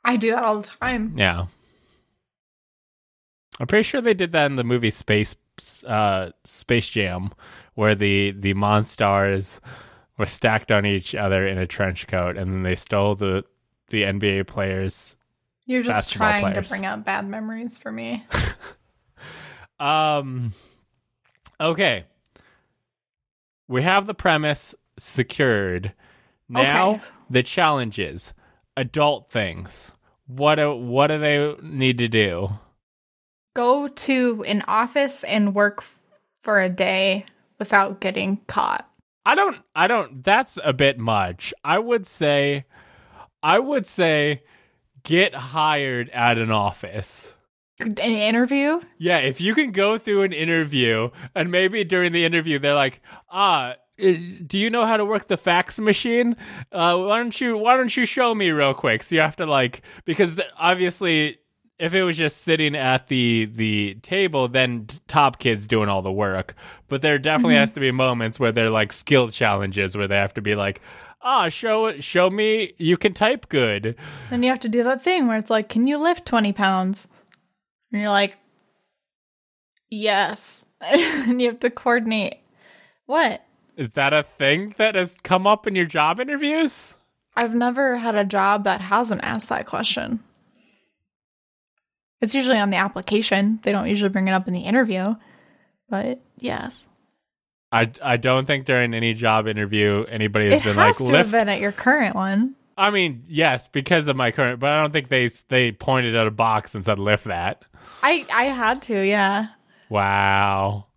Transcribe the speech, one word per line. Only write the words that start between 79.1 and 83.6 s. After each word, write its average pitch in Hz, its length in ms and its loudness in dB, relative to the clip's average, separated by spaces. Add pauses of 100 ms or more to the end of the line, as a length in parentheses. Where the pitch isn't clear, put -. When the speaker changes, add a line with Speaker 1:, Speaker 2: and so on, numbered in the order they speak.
Speaker 1:
"Yes." 208 840 -2
<laughs> - 80 -20
And 269 600 2
you 247 60 4
have 233 140 -4
to 247 80 0
coordinate. 226 720 0 (640)
What? 269 380 0 (340)